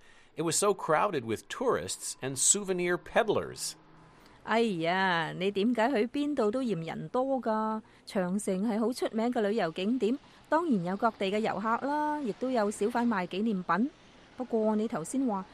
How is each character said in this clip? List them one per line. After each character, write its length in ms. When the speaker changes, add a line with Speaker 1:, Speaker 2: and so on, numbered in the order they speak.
Speaker 1:
It 60
was 120
so 180
crowded 520
with 240
tourists 720
and 160
souvenir 600
peddlers. 760
Speaker 2:
哎 160
呀， 720
你 180
點 240
解 140
去 180
邊 260
度 160
都 140
嫌 180
人 280
多 320
㗎？ 400
長 340
城 300
係 100
好 140
出 180
名 220
嘅 80
旅 140
遊 160
景 280
點， 180
當 220
然 160
有 100
各 240
地 60
嘅 140
遊 200
客 80
啦， 360
亦 120
都 160
有 220
小 140
販 200
賣 220
紀 160
念 180
品。 300
不 80
過 320
你 100
頭 160
先 220
話 180